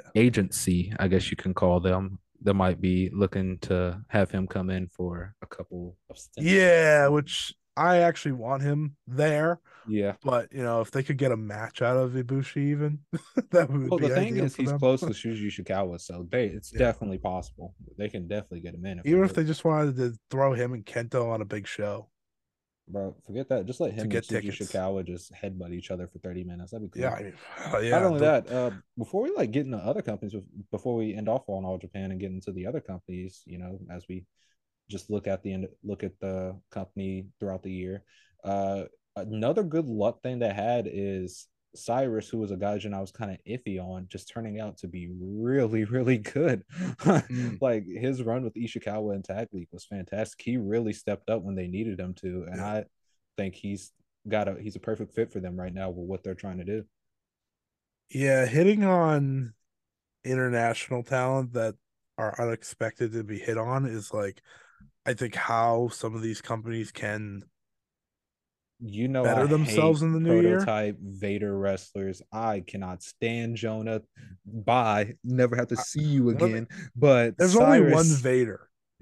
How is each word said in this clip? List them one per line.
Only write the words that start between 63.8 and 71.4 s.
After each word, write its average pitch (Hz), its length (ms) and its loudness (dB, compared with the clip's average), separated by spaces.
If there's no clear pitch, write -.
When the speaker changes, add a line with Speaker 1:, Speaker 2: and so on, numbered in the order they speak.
Speaker 2:
is, 110 260 -8
like, 101 280 -6
I 127 100 0
think 113 180 -6
how 117 560 2
some 113 240 -8
of 110 80 -6
these 113 200 -4
companies 113 500 -6
can 104 520 -6
Speaker 1:
You 113 280 -4
know, 131 160 2
Speaker 2:
better 120 200 4
Speaker 1:
I 143 40 4
Speaker 2:
themselves 156 540 4
Speaker 1:
hate 165 60 2
Speaker 2:
in 160 60 2
the 160 60 2
new 165 220 6
year. 175 160 6
Speaker 1:
prototype 107 440 0
Vader 98 560 -2